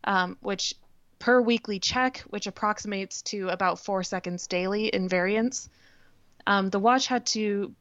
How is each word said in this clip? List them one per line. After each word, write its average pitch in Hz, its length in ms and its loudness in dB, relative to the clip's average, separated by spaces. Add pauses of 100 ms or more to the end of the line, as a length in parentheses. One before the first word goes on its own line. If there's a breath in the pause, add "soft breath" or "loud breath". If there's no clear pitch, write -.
um, 185 360 0
which - 340 -4 (440)
per 247 220 6
weekly 226 380 2
check, 254 400 0 (120)
which 202 160 -6
approximates 202 760 -4
to 190 260 -6
about 180 300 0
four 190 240 -2
seconds 180 440 -6
daily 190 400 0
in 185 220 -2
variance. 202 600 0 (800 soft breath)
Um, 196 240 2
the 196 100 0
watch 233 260 4
had 247 200 -2
to 202 540 0